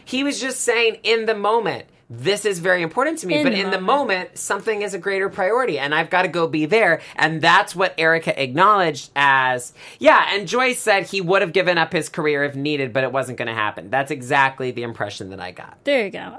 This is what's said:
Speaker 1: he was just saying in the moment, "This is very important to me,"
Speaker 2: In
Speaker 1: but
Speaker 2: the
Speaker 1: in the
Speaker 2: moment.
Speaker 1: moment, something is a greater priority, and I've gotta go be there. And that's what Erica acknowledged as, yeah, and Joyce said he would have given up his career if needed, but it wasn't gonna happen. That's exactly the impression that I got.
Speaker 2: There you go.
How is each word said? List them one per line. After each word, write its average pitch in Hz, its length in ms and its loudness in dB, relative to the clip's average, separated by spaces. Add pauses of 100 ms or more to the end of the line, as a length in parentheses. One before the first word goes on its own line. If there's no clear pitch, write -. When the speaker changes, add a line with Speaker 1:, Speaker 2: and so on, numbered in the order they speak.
Speaker 1:
he 262 200 -2
was 277 160 -2
just 254 200 -6
saying 226 420 0
in 220 240 0
the 220 80 0
moment, 202 520 0 (240)
"This 147 340 -2
is 202 140 -2
very 180 240 2
important 269 380 -2
to - 60 -10
me," 233 100 0
Speaker 2:
In 302 80 2
Speaker 1:
but 254 80 2
Speaker 2:
the 202 80 0
Speaker 1:
in 190 100 -4
the 185 100 -2
Speaker 2:
moment. 240 300 0 (100)
Speaker 1:
moment, - 180 -14
something 208 440 -4
is 202 100 -6
a 196 60 -6
greater 196 320 -2
priority, 202 480 0
and 139 160 -2
I've 160 160 0
gotta 185 180 2
go 165 180 0
be 156 200 -2
there. 180 340 4 (160)
And 160 240 0
that's 175 340 4
what 180 220 -2
Erica 160 440 0
acknowledged 160 760 2
as, 131 560 2 (260)
yeah, 214 360 4
and 202 120 -4
Joyce 247 320 0
said 196 280 2
he 196 160 -4
would 185 200 2
have 175 120 -2
given 180 240 2
up 160 140 0
his 156 180 -2
career 151 340 0
if 139 100 -4
needed, 139 380 -4
but 135 100 0
it 131 100 -2
wasn't 127 260 -4
gonna 117 160 -6
happen. 104 360 -4
That's 139 200 0
exactly 135 640 0
the 120 100 -8
impression 107 480 -8
that 95 100 -14
I 90 120 -10
got. - 320 -20
Speaker 2:
There 269 200 2
you 196 60 -6
go. - 280 -12